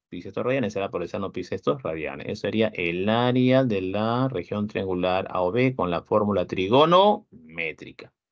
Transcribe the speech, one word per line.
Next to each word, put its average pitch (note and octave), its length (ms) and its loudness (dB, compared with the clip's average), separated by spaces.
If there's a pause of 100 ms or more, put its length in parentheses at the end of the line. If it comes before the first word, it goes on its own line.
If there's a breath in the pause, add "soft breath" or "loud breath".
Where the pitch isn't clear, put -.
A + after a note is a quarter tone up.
Pi F2 140 -12
sexto A2 200 -8
radianes, A#2+ 320 -2
será G2 160 -4
por F2 120 -4
el E2+ 60 -8
seno G2 240 -6
pi F#2 100 -8
sexto - 360 -4
radianes. D2+ 500 -8
Eso G#2 140 -8
sería A2 260 0
el F2+ 400 -2
área B2+ 560 4
de G#2 160 0
la A2 480 0
región G#2 400 -4
triangular F#2 640 0
A F#2 120 0
o F2+ 80 2
B B2+ 240 2
con F2+ 160 -2
la E2 120 -2
fórmula G2+ 440 2
trigonométrica. G2 1700 2 (200)